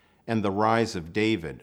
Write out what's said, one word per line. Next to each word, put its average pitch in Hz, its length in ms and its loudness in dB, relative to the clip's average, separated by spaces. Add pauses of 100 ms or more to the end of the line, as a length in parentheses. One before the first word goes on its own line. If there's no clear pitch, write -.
(260)
and 113 160 -2
the 98 80 0
rise 110 460 2
of 82 180 -10
David 101 500 -2